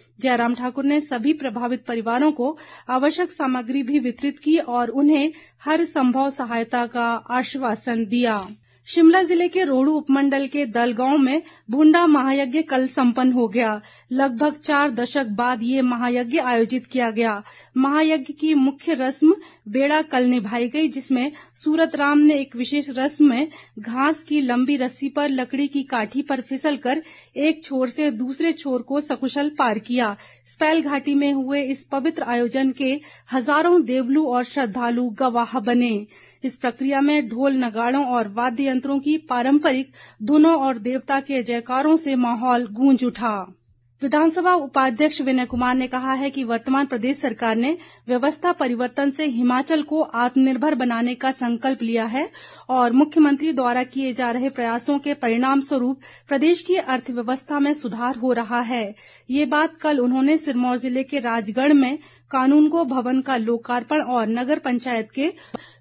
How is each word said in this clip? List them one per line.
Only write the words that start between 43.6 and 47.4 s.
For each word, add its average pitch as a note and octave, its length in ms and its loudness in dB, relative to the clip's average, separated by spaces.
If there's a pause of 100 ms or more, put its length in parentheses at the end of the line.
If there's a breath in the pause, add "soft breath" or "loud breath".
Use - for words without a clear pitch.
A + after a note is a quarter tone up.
विधानसभा D#4+ 540 2
उपाध्यक्ष C#4 640 0
विनय B3+ 240 0
कुमार B3 300 -2
ने B3+ 120 -2
कहा B3+ 260 -4
है C4+ 160 -2
कि C4+ 140 -6
वर्तमान A#3+ 420 -2
प्रदेश C4 320 -2
सरकार A3+ 380 -2